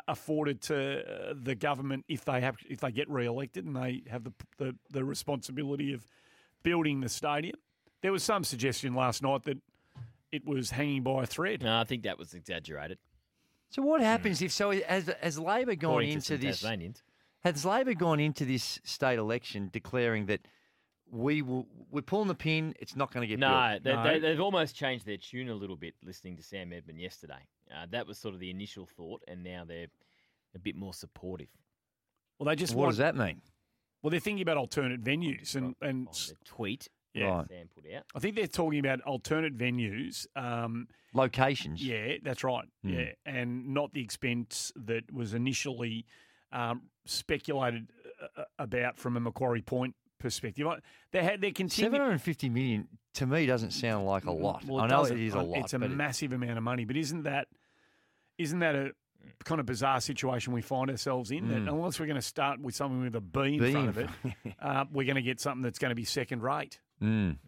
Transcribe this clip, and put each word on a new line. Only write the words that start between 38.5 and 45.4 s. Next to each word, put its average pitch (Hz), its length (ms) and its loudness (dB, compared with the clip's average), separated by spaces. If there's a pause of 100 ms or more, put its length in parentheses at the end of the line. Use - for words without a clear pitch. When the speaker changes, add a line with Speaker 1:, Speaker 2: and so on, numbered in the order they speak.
Speaker 1:
about 135 240 2
alternate 147 540 0
venues. 123 800 0
Um, 117 540 -4 (240)
Speaker 3:
Locations. 131 680 2
Speaker 1:
yeah, 123 400 -2
that's 123 220 -4
right. 123 220 -2 (180)
Speaker 3:
Hmm. 101 60 -2
Speaker 1:
Yeah, 123 160 0 (200)
and 123 480 -4
not 143 200 0
the 143 80 -4
expense 120 760 -2
that 113 380 -4
was 117 200 -4
initially, 120 720 -2 (460)